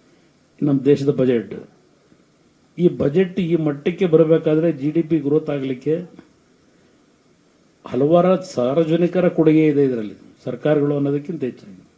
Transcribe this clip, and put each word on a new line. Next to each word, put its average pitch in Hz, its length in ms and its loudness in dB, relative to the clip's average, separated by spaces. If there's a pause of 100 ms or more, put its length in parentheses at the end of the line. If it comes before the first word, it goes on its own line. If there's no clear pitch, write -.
(640)
ನಮ್ಮ 135 220 0
ದೇಶದ 139 240 2
ಬಜೆಟ್. 123 460 0 (1200)
ಈ 175 100 6
ಬಜೆಟ್ 147 520 0
ಈ 165 160 0
ಮಟ್ಟಕ್ಕೆ 156 500 -2
ಬರಬೇಕಾದ್ರೆ 160 680 2
ಜಿ 139 180 -4
ಡಿ 165 120 0
ಪಿ 156 160 0
growth 151 320 -2
ಆಗಲಿಕ್ಕೆ 143 560 -4 (1800)
ಹಲವಾರು 175 560 2
ಸಾರ್ವಜನಿಕರ 165 840 0
ಕೊಡುಗೆ 156 380 2
ಇದೆ 143 180 2
ಇದರಲ್ಲಿ, 113 300 -4 (300)
ಸರ್ಕಾರಗಳು 143 520 -2
ಅನ್ನೋದಕ್ಕಿಂತ 143 480 -6
ಹೆಚ್ಚಾಗಿ. 98 400 -12 (140)